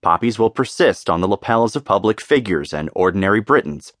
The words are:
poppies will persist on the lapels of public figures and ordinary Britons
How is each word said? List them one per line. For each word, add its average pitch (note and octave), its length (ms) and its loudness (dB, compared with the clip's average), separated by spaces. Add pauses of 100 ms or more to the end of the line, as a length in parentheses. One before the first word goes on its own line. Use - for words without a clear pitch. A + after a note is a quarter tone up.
poppies G#2 360 0
will A2+ 120 2
persist - 580 -2
on F2 140 0
the F#2 40 0
lapels A2+ 480 0
of C#3+ 120 -6
public G#2 340 0
figures F#2+ 540 -2
and D2+ 200 -6
ordinary F#2+ 460 2
Britons F2+ 600 -2